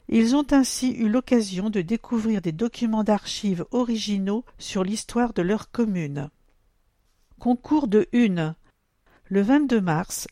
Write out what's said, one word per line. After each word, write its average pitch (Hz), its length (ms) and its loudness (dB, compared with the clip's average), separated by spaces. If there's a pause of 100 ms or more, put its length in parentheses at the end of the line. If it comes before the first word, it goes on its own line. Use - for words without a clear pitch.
Ils 226 300 4
ont 294 140 0
ainsi 254 400 2
eu 226 180 -2
l'occasion 214 600 0
de 202 120 0
découvrir 220 600 -2
des 165 120 -2
documents 220 500 -2
d'archives 196 680 -2
originaux 208 720 -2 (120)
sur - 280 -4
l'histoire 233 480 -2
de 208 80 -2
leur 202 280 -2
commune. 156 600 -4 (1120)
Concours 254 500 0
de 208 240 4
une. 180 420 2 (720)
Le 196 120 2
vingt-deux 247 400 4
mars, 175 500 -2